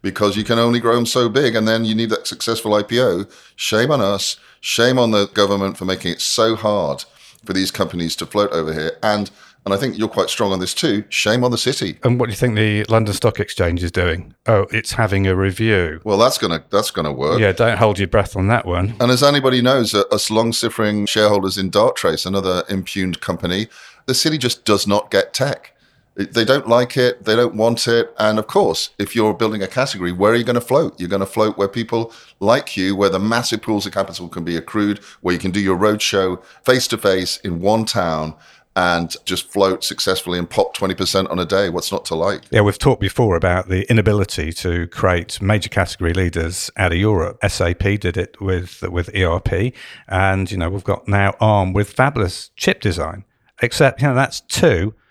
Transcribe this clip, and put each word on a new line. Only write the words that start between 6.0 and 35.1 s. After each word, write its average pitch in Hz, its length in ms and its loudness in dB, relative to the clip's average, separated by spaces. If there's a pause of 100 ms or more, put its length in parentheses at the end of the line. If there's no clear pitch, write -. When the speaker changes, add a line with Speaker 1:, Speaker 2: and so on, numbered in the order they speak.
Speaker 1:
it - 80 -8
so 113 340 2
hard 95 480 -2 (400)
for 95 80 -10
these 92 180 0
companies 85 460 -4
to 85 100 -8
float 104 260 0
over 80 200 -2
here. 78 320 -6
And, 104 260 0 (340)
and 98 100 -2
I 98 40 0
think 101 200 -4
you're 107 100 -2
quite 90 220 -2
strong 98 240 -2
on 92 80 -2
this 92 120 -6
too. 107 360 -2
Shame 120 340 0
on 123 80 2
the 113 60 -2
city. 110 460 -4
Speaker 2:
And 123 160 2
what 117 80 0
do 120 40 -6
you - 60 -6
think 120 180 0
the 107 300 0
London 110 280 2
Stock 107 260 0
Exchange 87 440 -2
is 85 80 -4
doing? 87 420 -2 (140)
Oh, 101 240 4
it's 110 220 -4
having 98 340 0
a 92 80 2
review. 95 680 0
Speaker 1:
Well, 104 120 0
that's 120 200 4
gonna, 85 320 -4
that's 101 200 0
gonna 78 220 -4
work. 73 280 0
Speaker 2:
Yeah, 101 120 4
don't 113 260 0
hold 101 220 2
your 95 80 0
breath 98 300 0
on 95 100 0
that 117 180 2
one. 90 360 -2
Speaker 1:
And 123 100 4
as 127 120 4
anybody 131 380 4
knows, 120 320 2
uh, 101 160 4
us 107 220 0
long-suffering 110 720 0
shareholders 101 520 2
in 98 120 -2
Darktrace, 98 560 2
another 92 440 -2
impugned 92 500 -4
company, 92 480 -4 (380)
the 131 80 -2
city 156 240 0
just 123 260 -4
does 101 240 2
not 101 240 0
get - 220 0
tech. - 400 -4 (420)
They - 300 0
don't 131 240 2
like 123 260 2
it. 123 300 2
They 107 100 4
don't 120 200 2
want 117 340 0
it. 117 280 2
And 107 220 2
of 110 80 -4
course, - 500 0
if 101 200 -2
you're 107 160 2
building 107 280 -2
a 95 60 -4
category, 95 460 -2
where 101 180 4
are 117 60 4
you 117 80 0
gonna 120 160 0
float? 143 360 0
You're 87 120 -6
gonna 98 160 0
float 107 320 0
where 98 100 2
people 113 460 -4 (260)
like 113 380 0
you, 98 180 0
where 98 140 2
the 92 100 0
massive 117 420 -2
pools 104 240 -2
of 95 60 -8
capital 92 380 -6
can 85 160 -8
be 85 100 -4
accrued, 104 440 -2 (200)